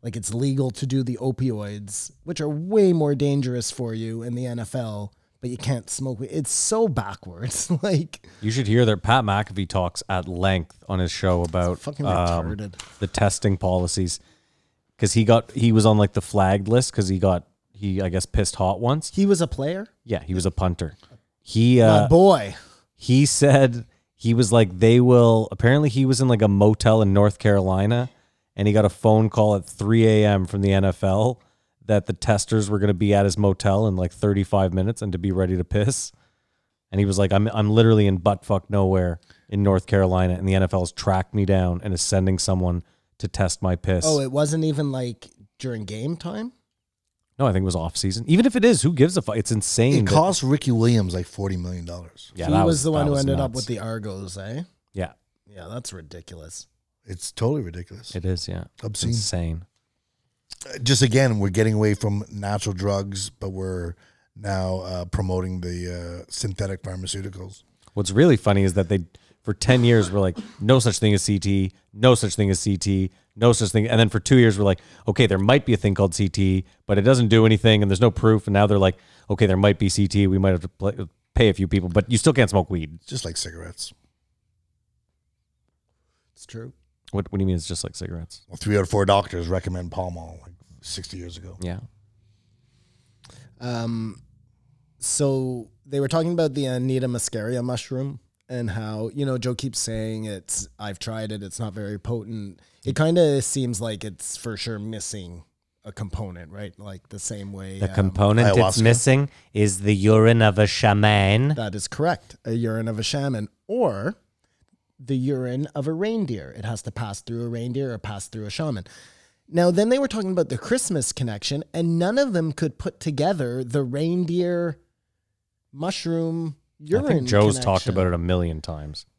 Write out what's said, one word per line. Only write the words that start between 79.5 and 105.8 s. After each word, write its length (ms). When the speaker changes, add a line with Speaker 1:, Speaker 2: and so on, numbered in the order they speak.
Speaker 2:
might 240
be 80
C 200
T. 200
We 100
might 140
have 100
to 60
pl-, 420
pay 140
a 60
few 140
people, 200
but 240
you 60
still 160
can't 160
smoke 200
weed." 380
Speaker 3:
Just 160
like 140
cigarettes. 560
Speaker 1:
It's 120
true. 280
Speaker 2:
What, 200
what 80
do 40
you 40
mean 80
it's 120
just 180
like 100
cigarettes? 540
Speaker 3:
Well, 80
three 180
out 60
of 80
four 160
doctors 420
recommend 440
Pall 200
Mall, 320
like, 80
sixty 360
years 200
ago. 240
Speaker 2:
Yeah. 180
Speaker 1:
Um, 600
so 720
they 140
were 80
talking 260
about 200
the 120
Anita 420
muscaria 560
mushroom 560
and 200
how, 440
you 120
know, 120
Joe 180
keeps 240
saying 460
it's, 420
"I've 200
tried 320
it, 120
it's 160
not 140
very 260
potent." 600
It 100
kinda 460
seems 400
like 220
it's 340
for 180
sure 240
missing 640